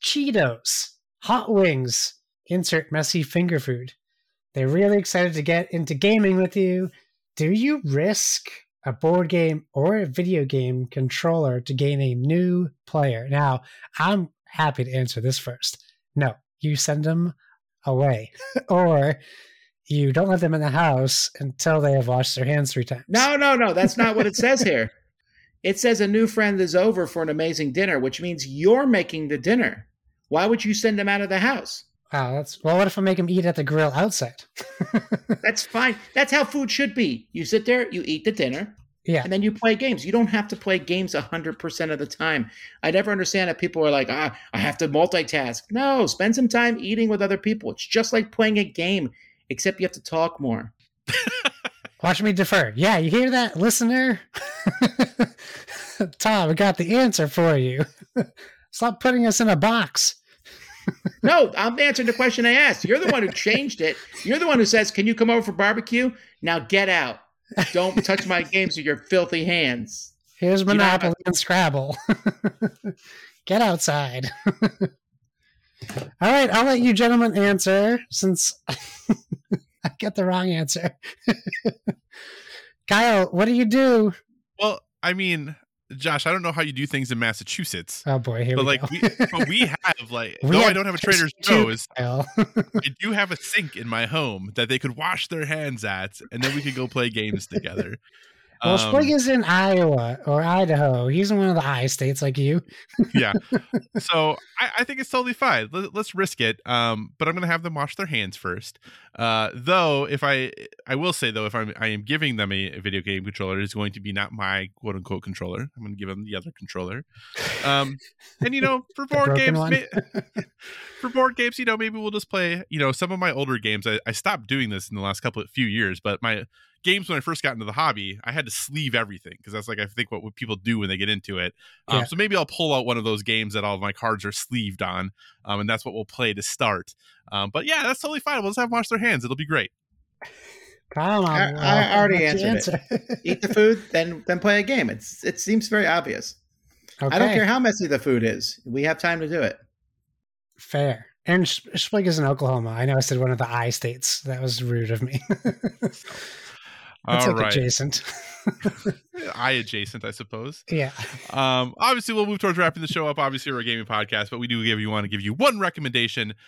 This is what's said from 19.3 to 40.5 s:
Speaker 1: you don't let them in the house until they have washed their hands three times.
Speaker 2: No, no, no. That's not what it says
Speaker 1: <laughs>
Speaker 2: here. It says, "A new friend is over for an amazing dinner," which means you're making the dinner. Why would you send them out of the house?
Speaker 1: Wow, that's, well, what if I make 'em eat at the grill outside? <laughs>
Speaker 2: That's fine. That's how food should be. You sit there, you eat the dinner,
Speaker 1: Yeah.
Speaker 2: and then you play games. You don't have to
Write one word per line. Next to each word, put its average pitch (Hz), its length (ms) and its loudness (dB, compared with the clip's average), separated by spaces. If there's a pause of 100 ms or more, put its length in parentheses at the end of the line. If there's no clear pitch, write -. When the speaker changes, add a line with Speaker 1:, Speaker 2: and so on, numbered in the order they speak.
Speaker 1:
you 143 260 2
don't 170 160 2
let 185 120 2
them 160 140 2
in 156 60 0
the 147 100 0
house 135 600 2 (100)
until 151 400 0
they 143 120 4
have 131 160 4
washed 123 280 0
their 127 80 -2
hands 143 280 0
three 123 120 0
times. 127 240 -8
Speaker 2:
No, 262 280 4
no, 277 200 4
no. 226 160 4
That's 185 240 4
not 226 180 4
what 214 120 4
it 202 100 -2
says 247 260 4
Speaker 1:
<laughs> - 0 -
Speaker 2:
here. 131 300 2 (720)
It 196 180 -2
says, 233 200 2
"A 208 80 4
new 220 200 4
friend 208 320 2
is 170 160 0
over 185 300 4
for 165 160 -4
an 160 60 -2
amazing 156 440 -2
dinner," 175 260 0
which 131 220 -2
means 165 260 -6
you're 185 400 4
making 170 420 0
the 143 100 -2
dinner. 175 500 0 (400)
Why 170 180 2
would 226 180 2
you 208 100 0
send 214 240 0
them 202 100 0
out 202 120 2
of 202 100 -6
the 190 100 2
house? 247 440 -2 (280)
Speaker 1:
Wow, 131 240 0
that's, - 260 -8
well, 160 160 4
what 196 80 4
if 185 100 -2
I 202 60 0
make 190 160 2
'em 175 100 0
eat 180 160 2
at 170 120 2
the 151 80 -2
grill 151 300 2
outside? 147 500 -2 (440)
<laughs> - 540 -2
Speaker 2:
That's 214 240 0
fine. 233 300 0 (180)
That's 269 180 2
how 302 120 4
food 285 260 -4
should 277 240 0
be. 156 380 -2
You 160 120 -6
sit 214 220 0
there, 240 240 2
you 180 160 -6
eat 156 180 -4
the 220 80 0
dinner, 156 420 -4 (300)
Speaker 1:
Yeah. 160 200 0
Speaker 2:
and 185 80 -4
then 196 100 0
you 208 100 2
play 226 220 2
games. 233 320 -2
You 190 60 -2
don't 226 160 4
have 214 200 -2
to - 80 -6